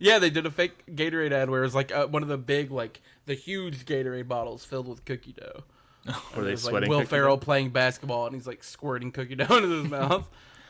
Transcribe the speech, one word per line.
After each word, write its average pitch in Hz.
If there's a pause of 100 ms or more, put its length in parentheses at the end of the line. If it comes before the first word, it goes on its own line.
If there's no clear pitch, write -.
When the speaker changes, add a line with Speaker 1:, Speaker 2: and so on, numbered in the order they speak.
Speaker 1:
Yeah, 208
they 175
did 156
a 160
fake 175
Gatorade 156
ad 131
where 131
it 131
was, 127
like, 135
uh, 143
one 147
of 147
the 143
big, 135
like, 120 (240)
the 143
huge 165
Gatorade 127
bottles 120
filled 131
with 117
cookie 127
dough. - (200)
Speaker 2:
<laughs> -
Speaker 3:
Were 123 (220)
Speaker 1:
And 104
Speaker 3:
they 98
Speaker 1:
it -
was, 113
like, 120
Speaker 3:
sweating 101
Speaker 1:
Will 147
Speaker 3:
cookie 135
Speaker 1:
Ferrell 139
Speaker 3:
dough? 135
Speaker 1:
playing 139
basketball, 127
and 120
he's, 123
like, 120
squirting 127
cookie 131
dough 131
<laughs> -
into 175
his 143
mouth. 139 (400)